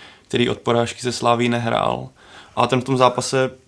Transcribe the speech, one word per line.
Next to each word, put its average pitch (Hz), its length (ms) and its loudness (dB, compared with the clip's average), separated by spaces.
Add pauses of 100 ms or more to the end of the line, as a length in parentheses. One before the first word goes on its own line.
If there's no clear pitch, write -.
(280)
který 120 220 0
od - 100 -4
porážky 117 420 0
se 123 100 -4
Sláví 120 380 2
nehrál. 120 600 -2 (460)
A 120 120 2
ten 127 140 2
v - 20 -10
tom 131 140 -2
zápase 127 540 2 (160)